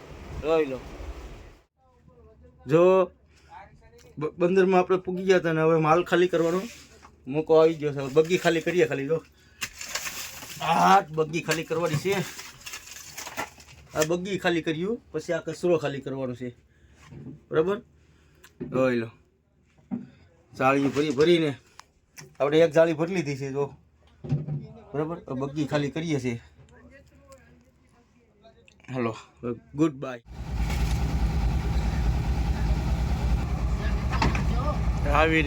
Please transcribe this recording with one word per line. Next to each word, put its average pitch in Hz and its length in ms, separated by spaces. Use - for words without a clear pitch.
જોઈ 156 300
લો. 123 60
જો 160 120
બ-, 151 180
બંદરમાં 185 420
આપણે 180 260
પૂગી 185 240
ગયા 180 120
હતા 160 160
ને 160 80
હવે 160 200
માલ 165 140
ખાલી 180 240
કરવાનો 165 260
મોકો 156 260
આવી 160 200
ગયો 143 140
છે. 139 60
હવે 135 160
બગ્ગી 165 280
ખાલી 165 220
કરીએ 170 240
ખાલી 139 220
જો. 160 60
આ 180 260
બગ્ગી 156 320
ખાલી 156 220
કરવાની 160 340
છે. 196 100
આ 151 140
બગ્ગી 180 340
ખાલી 170 220
કર્યું, 175 300
પછી 156 240
આ 156 100
કચરો 165 360
ખાલી 139 240
કરવાનો 131 340
છે. 123 80
બરાબર? 170 280
જોઈ 127 300
લો. 113 60
જાળી 139 360
ભરી, 143 240
ભરીને 160 320
આપણે 143 240
એક 160 120
જાળી 165 240
ભરી 175 180
લીધી 143 240
છે 139 140
જો. 143 80
બરાબર? 156 340
હવે 135 140
બગ્ગી 139 320
ખાલી 143 240
કરીએ 160 280
છીએ. 117 160
હાલો, 117 180
ગુડ 151 240
બાય. 127 200
આવી 160 280